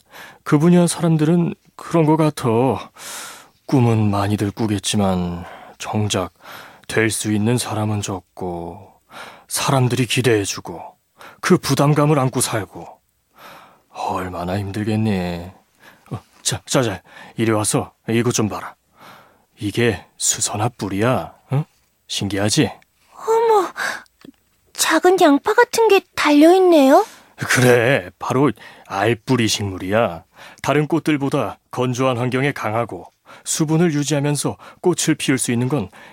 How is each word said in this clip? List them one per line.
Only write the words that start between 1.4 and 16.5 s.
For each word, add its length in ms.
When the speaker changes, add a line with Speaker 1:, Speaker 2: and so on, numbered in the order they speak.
Speaker 1:
그런 300
거 100
같아. 320
꿈은 440
많이들 400
꾸겠지만 920
정작 540
될 220
수 220
있는 240
사람은 460
적고 880
사람들이 580
기대해주고 760
그 160
부담감을 640
안고 220
살고 460
얼마나 680
힘들겠니. 920
어, 100
자, 240